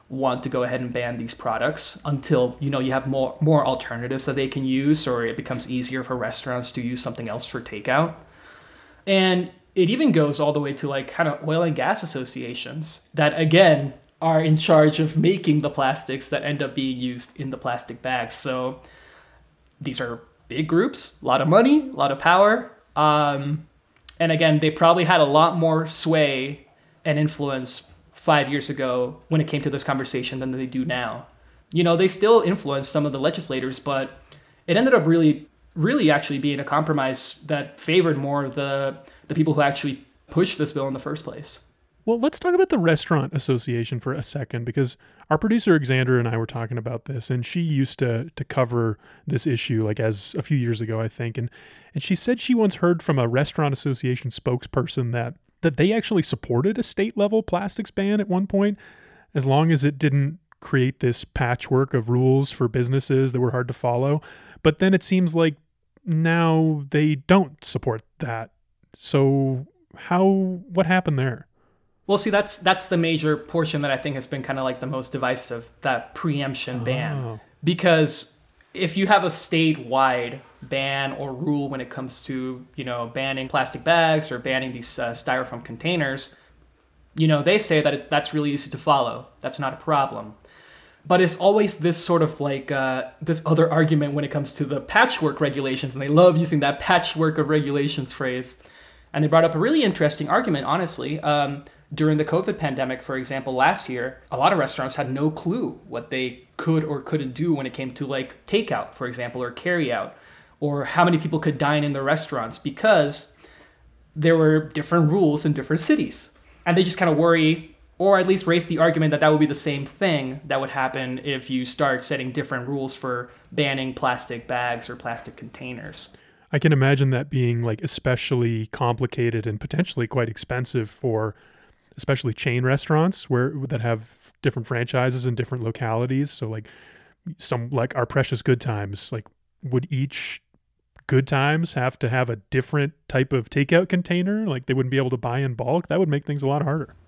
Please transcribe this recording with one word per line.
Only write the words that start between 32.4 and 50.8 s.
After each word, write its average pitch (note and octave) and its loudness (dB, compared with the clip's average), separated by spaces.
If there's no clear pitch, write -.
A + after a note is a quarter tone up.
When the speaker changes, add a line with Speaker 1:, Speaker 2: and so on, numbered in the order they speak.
Speaker 1:
influence C#3 -2
some D3+ 0
of C#3+ -2
the C#3 -4
legislators, C3 -2
but C3+ -4
it F#3 4
ended B3+ 6
up D#3+ 6
really, D#3+ 6
really F#3 4
actually C#3+ 0
being C#3+ -2
a C#3 -6
compromise C#3+ 0
that C#3+ -6
favored E3 2
more C#3 -2
of C3 -8
the, C#3 -4
the D3 -4
people D3+ 2
who C#3+ 2
actually C#3 0
pushed F#3 0
this D3+ -2
bill C#3 -4
in C3 -6
the B2+ -8
first D3 -8
place. - -12
Speaker 2:
Well, A3+ 0
let's D4 0
talk F4+ 0
about F#4 4
the C#4 2
Restaurant D#3+ 2
Association A#2+ -2
for B2+ -6
a - -6
second, A#2+ -8
because B2 -2
our D#3 4
producer, G#3+ 4
Xander, B2+ 2
and A#2 0
I A2+ -2
were A2+ -2
talking A#2 -6
about A#2 -8
this, C3 -6
and B2 -2
she - -4
used D3 0
to, B2 0
to - -6
cover A#2 0
this C3 -2
issue, A#2 0
like, G#2+ -2
as A2 -2
a - -2
few D3+ 0
years A#2 0